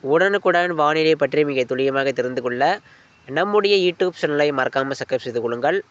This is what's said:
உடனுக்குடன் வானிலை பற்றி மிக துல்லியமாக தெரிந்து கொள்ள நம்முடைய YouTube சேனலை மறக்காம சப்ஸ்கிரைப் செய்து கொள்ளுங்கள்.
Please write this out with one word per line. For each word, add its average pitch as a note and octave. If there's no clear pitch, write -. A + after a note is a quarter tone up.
உடனுக்குடன் F3
வானிலை D#3
பற்றி D3
மிக C3+
துல்லியமாக C3+
தெரிந்து B2+
கொள்ள B2
நம்முடைய G3+
YouTube F3+
சேனலை D3
மறக்காம C3+
சப்ஸ்கிரைப் C3
செய்து A#2+
கொள்ளுங்கள். A#2+